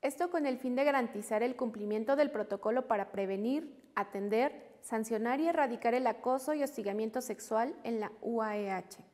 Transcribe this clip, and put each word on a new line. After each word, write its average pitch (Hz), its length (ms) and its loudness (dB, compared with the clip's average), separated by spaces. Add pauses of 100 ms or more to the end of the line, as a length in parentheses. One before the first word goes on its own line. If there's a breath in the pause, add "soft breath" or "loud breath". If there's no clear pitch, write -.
Esto 339 280 0
con 330 160 0
el 254 140 0
fin 254 160 -2
de 269 80 4
garantizar 233 580 2
el 254 140 0
cumplimiento 214 600 0
del 285 140 4
protocolo 214 580 0
para 202 240 0
prevenir, 208 640 -2 (200)
atender, 202 840 0
sancionar 226 580 0
y 320 80 4
erradicar 247 480 2
el 254 100 2
acoso 262 480 0
y 294 80 0
hostigamiento 220 600 -2
sexual 226 640 -2
en 233 160 -2
la 208 120 -4 (100)
U 233 220 0
A 214 120 -2
E 208 140 -2
H 185 340 -6 (100)